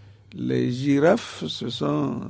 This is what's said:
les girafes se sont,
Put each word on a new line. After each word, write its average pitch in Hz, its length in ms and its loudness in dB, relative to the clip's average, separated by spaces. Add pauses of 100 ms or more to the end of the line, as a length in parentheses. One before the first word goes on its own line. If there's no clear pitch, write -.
(340)
les 123 380 0
girafes 143 720 2
se - 220 -6
sont, 147 600 -2